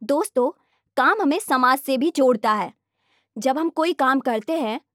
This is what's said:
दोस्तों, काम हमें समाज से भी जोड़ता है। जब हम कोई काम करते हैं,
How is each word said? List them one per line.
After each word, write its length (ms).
दोस्तों, 480
काम 260
हमें 160
समाज 400
से 180
भी 200
जोड़ता 360
है। 220
जब 200
हम 100
कोई 240
काम 280
करते 400
हैं, 200